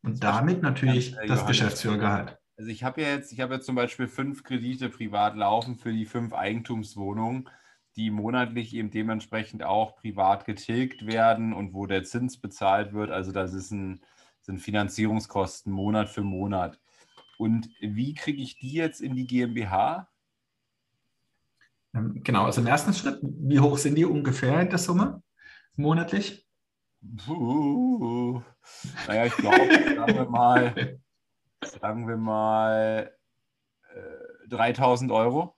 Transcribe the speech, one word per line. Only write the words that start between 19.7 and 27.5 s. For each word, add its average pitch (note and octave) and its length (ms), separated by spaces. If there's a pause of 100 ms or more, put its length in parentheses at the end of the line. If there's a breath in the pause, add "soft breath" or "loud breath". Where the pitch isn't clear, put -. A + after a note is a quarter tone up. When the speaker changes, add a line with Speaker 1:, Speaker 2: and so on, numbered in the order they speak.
Speaker 1:
Ähm, A2+ 280
genau, A2+ 220
also B2+ 160
im A#2 60
ersten - 260
Schritt, - 280
wie C#3 380
hoch C#3+ 180
sind C#3+ 180
die E3 100
ungefähr C#3 560
in F3+ 80
der F#3 100
Summe F#3 440 (520 loud breath)
monatlich? E3 720 (800)
Speaker 2:
Puh. C#3+ 1160 (680 loud breath)